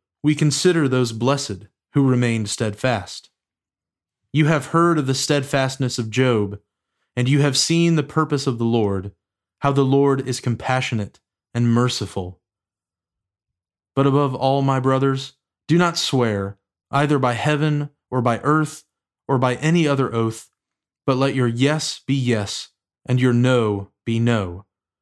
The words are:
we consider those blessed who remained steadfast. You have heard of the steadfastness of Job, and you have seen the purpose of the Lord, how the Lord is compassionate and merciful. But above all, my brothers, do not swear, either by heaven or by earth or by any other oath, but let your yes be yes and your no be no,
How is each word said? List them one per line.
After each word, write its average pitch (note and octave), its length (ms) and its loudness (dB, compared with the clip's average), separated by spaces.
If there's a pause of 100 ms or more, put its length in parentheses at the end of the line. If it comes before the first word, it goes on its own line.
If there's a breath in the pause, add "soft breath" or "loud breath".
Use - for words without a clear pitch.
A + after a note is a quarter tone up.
(220)
we D3+ 120 2
consider D3+ 540 2
those B2+ 240 0
blessed A#2 540 -4 (260)
who C#3 160 4
remained A#2 400 0
steadfast. A2 800 -4 (1040)
You D3 140 2
have D3 220 0
heard E3+ 280 2
of C#3+ 100 0
the C3 80 0
steadfastness C3 840 -2
of A2+ 100 -6
Job, G#2+ 520 0 (540)
and B2 140 0
you C#3 140 4
have C#3 160 2
seen E3+ 380 2
the D3 60 0
purpose D3 440 -2
of B2 100 0
the A#2 80 -2
Lord, G2+ 480 0 (460)
how C#3 120 0
the C#3 140 2
Lord C3+ 420 2
is C3 140 -4
compassionate A#2+ 800 -4 (320)
and A#2+ 180 0
merciful. G#2+ 720 -2 (1500)
But C3+ 120 2
above C#3 280 2
all, C3+ 280 0
my C3+ 180 0
brothers, C3+ 540 0 (340)
do D#3 80 4
not E3+ 220 2
swear, G#2 580 -2 (340)
either C#3+ 280 2
by B2 160 0
heaven D3 560 -2 (200)
or B2+ 120 -2
by A#2 160 0
earth D3+ 460 -2 (440)
or C3+ 80 2
by B2+ 200 0
any D#3 300 2
other C#3 280 0
oath, A2+ 340 -4 (560)
but C3 140 0
let C3+ 160 0
your B2+ 120 0
yes C#3 600 -2
be C3+ 80 0
yes A#2+ 560 -2 (340)
and B2+ 160 0
your B2 140 2
no A#2 560 0 (160)
be A2+ 120 -2
no, G2+ 460 -2 (380)